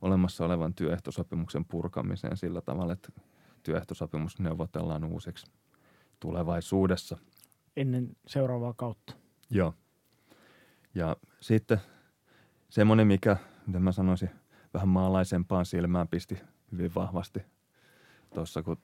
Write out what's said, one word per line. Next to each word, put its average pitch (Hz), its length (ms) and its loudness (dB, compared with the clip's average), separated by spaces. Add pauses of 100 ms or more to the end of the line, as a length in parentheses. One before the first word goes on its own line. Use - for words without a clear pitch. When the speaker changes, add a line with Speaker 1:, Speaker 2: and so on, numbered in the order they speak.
Speaker 1:
olemassa 92 440 2
olevan 85 280 0
työehtosopimuksen 85 920 -4
purkamiseen 92 720 -6
sillä 87 240 -6
tavalla, 85 320 -4
että - 160 -14 (540)
työehtosopimus 80 760 -6
neuvotellaan 82 640 -4
uusiksi - 420 -10 (760)
tulevaisuudessa. 87 960 0 (600)
Speaker 2:
Ennen 127 320 -2 (180)
seuraavaa 123 460 -2
kautta. - 400 -10 (360)
Speaker 1:
Joo. 90 240 2 (1200)
Ja 82 220 -2 (220)
sitten 110 420 2 (880)
semmonen, 110 380 8
mikä, 98 300 6 (300)
miten 90 140 0
mä 92 100 4
sanoisin, 92 380 2 (440)
vähän 92 140 0
maalaisempaan 92 800 2
silmään 87 420 0
pisti 87 340 -6 (300)
hyvin 87 240 -4
vahvasti 92 500 -6 (880)
tossa, 82 300 -6
kun 85 200 -4